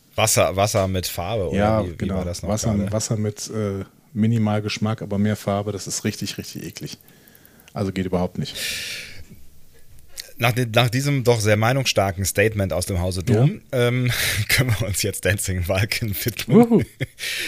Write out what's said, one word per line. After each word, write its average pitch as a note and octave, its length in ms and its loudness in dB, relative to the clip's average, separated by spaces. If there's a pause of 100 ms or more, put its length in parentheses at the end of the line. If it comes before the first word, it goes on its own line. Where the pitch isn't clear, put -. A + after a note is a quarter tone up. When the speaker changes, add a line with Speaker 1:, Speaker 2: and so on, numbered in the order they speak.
(160)
Speaker 1:
Wasser, G2+ 400 4
Wasser G2 320 2
mit F#2+ 200 0
Farbe, F2+ 420 -4
oder F#2 80 0
Speaker 2:
Ja, G#2+ 280 4
Speaker 1:
wie, F2+ 60 -6
wie - 60 -12
Speaker 2:
genau. G2 180 -2
Speaker 1:
war F2+ 100 -2
das F2 160 -6
noch - 80 -6
Speaker 2:
Wasser, G#2+ 240 0
Speaker 1:
gerade? G2+ 180 0
Speaker 2:
Wasser G#2+ 260 -2
mit, G#2+ 320 -4
äh, G2+ 340 -4 (300)
minimal G#2+ 480 2
Geschmack, G#2+ 420 -2
aber G2+ 140 -4
mehr G#2 180 2
Farbe, G2+ 380 -2
das F#2 140 -8
ist - 180 -6
richtig, - 320 -4
richtig - 260 -10
eklig. - 340 -12 (760)
Also F#2+ 180 -2
geht F#2 140 -2
überhaupt F2+ 340 -2
nicht. - 160 -6 (1800)
Speaker 1:
Nach A#2+ 140 2
de-, A#2+ 220 0
nach A#2+ 160 4
diesem C3+ 340 0
doch A#2+ 160 6
sehr G#2+ 180 4
meinungsstarken G#2+ 680 2
Statement G2+ 480 2
aus F2+ 120 0
dem F2+ 140 -2
Hause F2+ 240 -2
Dom, B2+ 380 4 (120)
Speaker 2:
Ja. A#2+ 140 2
Speaker 1:
ähm, B2 240 0 (180)
<laughs> - 200 -2
können B2+ 300 2
wir F#2 80 -2
uns F#2+ 140 -2
jetzt - 240 -2
Dancing F#2 420 0
Vulcan G2+ 560 0
widmen. A3 460 4
Speaker 2:
Wuhu. F#3 180 6
Speaker 1:
<laughs> - 60 -20 (540)